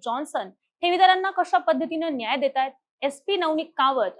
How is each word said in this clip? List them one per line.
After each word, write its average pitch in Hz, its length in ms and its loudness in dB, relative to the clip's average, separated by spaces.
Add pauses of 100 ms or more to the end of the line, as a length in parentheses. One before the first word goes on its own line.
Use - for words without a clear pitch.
जॉन्सन 247 440 -6 (320)
ठेवीदारांना 370 500 4
कशा 370 260 0
पद्धतीनं 330 600 -2
न्याय 233 200 -4
देतायत, 269 340 -2 (300)
एसपी 285 360 -4
नवनीत 320 280 -2 (120)
कावत 262 420 2